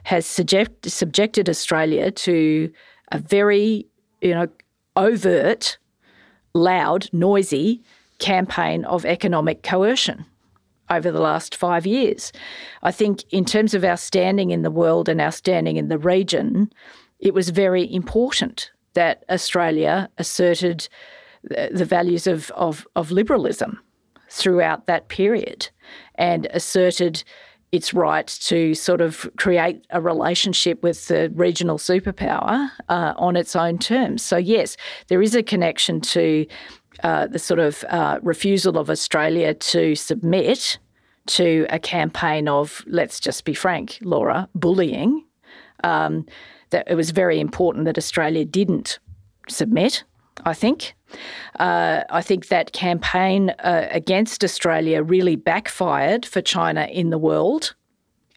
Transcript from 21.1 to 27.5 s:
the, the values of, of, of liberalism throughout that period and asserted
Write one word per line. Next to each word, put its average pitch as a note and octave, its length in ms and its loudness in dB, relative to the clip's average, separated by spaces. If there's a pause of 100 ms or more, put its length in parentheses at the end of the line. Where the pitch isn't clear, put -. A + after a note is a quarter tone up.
the, - 300 -6
the F3+ 120 0
values F3 440 0
of, D#3+ 240 -2
of, D#3 420 -4
of E3 160 -4
liberalism G#3+ 720 0 (500)
throughout F3 560 2
that E3 220 -2
period - 600 -2 (460)
and E3+ 380 0
asserted F3 720 0 (480)